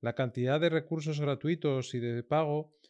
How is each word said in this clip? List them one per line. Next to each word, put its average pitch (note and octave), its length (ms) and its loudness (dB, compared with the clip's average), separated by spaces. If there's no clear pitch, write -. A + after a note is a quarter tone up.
La A#2 120 -2
cantidad B2+ 480 0
de E3+ 80 4
recursos D#3 500 -2
gratuitos C#3+ 760 0
y A#2+ 40 -2
de A#2+ 220 -2
pago D3+ 540 0